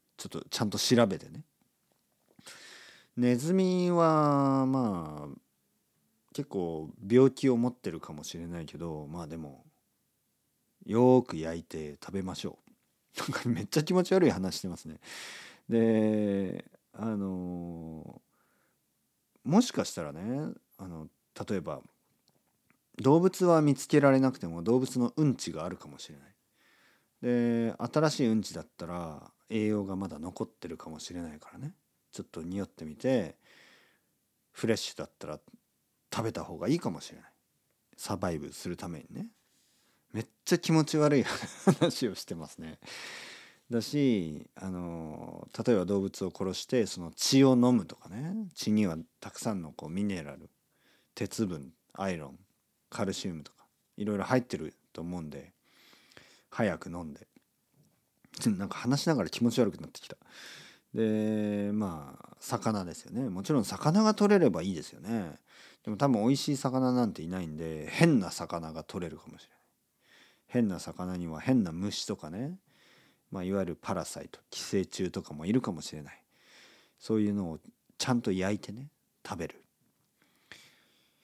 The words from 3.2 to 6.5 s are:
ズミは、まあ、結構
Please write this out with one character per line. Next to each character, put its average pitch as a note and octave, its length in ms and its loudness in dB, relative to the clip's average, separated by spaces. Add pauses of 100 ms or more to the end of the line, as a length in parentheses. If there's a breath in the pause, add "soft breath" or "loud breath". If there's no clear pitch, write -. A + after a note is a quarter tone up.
ズ D3+ 180 2
ミ F3+ 380 4
は、 D3 760 6
ま E2+ 640 0
あ、 - 140 -18 (880)
結 - 160 -8
構 E2 400 -4 (200)